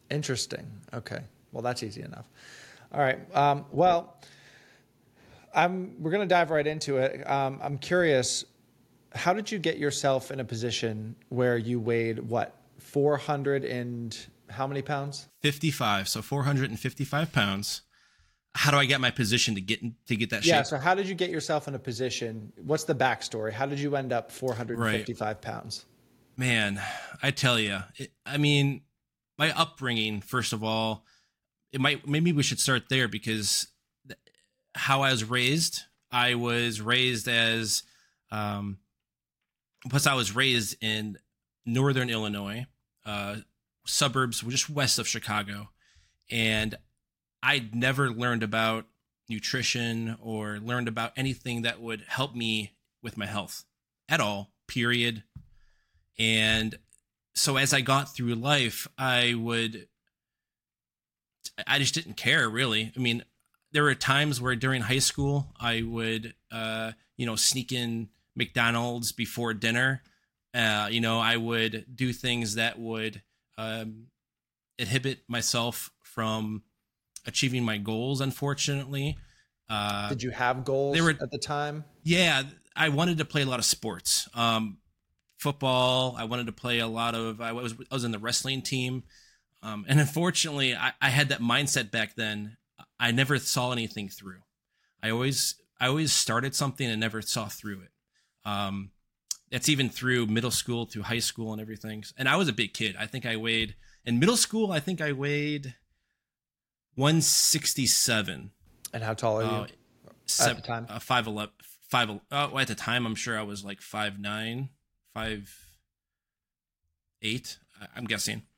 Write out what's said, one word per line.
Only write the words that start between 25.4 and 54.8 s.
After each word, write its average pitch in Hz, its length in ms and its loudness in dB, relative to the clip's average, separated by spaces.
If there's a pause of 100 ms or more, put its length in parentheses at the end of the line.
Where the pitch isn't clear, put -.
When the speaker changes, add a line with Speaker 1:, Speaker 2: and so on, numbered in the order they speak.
Speaker 1:
pounds? 110 440 -10 (500)
Speaker 2:
Man, 110 440 2 (420)
I 135 80 2
tell 127 280 2
ya, 98 240 0 (140)
it, - 160 -12 (140)
I 139 100 -4
mean, 143 460 4 (560)
my 151 140 2
upbringing, 117 680 0
first 123 320 -2
of 110 100 -4
all, 110 440 0 (680)
it 135 80 -4
might, 139 260 0
maybe 160 260 4
we 143 100 4
should 135 180 0
start 127 280 2
there 131 200 2
because 104 600 -2 (380)
th-, 131 120 -18 (560)
how 139 280 2
I 135 80 4
was 113 140 2
raised, 123 580 0 (280)
I 123 240 4
was 120 460 0
raised 120 460 2
as, 113 560 2 (480)
um, 101 480 -4 (1120)
plus 135 180 2
I 143 80 4
was 107 200 0
raised 120 480 2
in 107 360 -4 (480)
Northern 127 440 4
Illinois, 107 560 -4 (380)
uh, 104 320 -6 (500)
suburbs 131 540 0
just 127 300 -2
west 143 280 2
of 113 80 -2
Chicago. 104 640 -4 (600)
And 110 440 2 (680)
I'd 123 320 2
never 131 360 2
learned 117 320 0
about 113 440 0 (420)
nutrition 113 920 -2
or 107 380 -6
learned 120 300 -2
about 113 280 -4
anything 123 460 -4
that 117 180 -2
would 113 280 -6
help 127 260 -2
me 110 380 -2 (300)
with 113 140 -8
my 104 100 -6
health 101 380 -8 (440)
at 165 120 2
all, 101 320 -2 (140)
period. 120 560 0 (960)